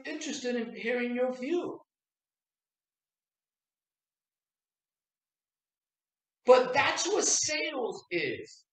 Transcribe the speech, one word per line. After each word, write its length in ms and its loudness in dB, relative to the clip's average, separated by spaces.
interested 500 -6
in 200 -4
hearing 380 -2
your 200 0
view. 460 -4
But 280 8
that's 320 0
what 200 0
sales 840 -2
is. 640 -6